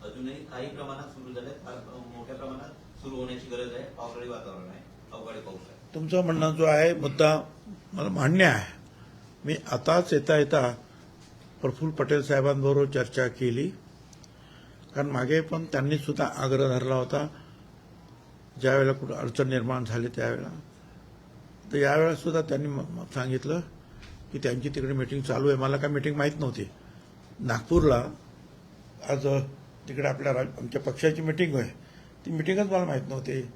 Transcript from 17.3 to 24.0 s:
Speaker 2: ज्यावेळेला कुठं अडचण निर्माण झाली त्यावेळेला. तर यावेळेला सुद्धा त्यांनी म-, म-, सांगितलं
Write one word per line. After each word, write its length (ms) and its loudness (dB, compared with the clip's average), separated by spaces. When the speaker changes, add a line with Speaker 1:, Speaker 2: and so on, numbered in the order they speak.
Speaker 2:
ज्यावेळेला 320 4
कुठं 220 -4
अडचण 340 -2
निर्माण 360 -2
झाली 240 -4
त्यावेळेला. 400 -4
तर 40 -2
यावेळेला 400 4
सुद्धा 260 0
त्यांनी 260 -2
म-, 120 -4
म-, 240 -10
सांगितलं 460 -2